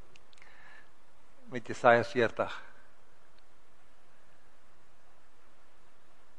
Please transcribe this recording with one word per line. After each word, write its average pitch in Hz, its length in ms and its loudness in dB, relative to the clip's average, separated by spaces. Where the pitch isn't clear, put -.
met 120 160 -4
Jesaja 117 360 12
veertig. 110 500 4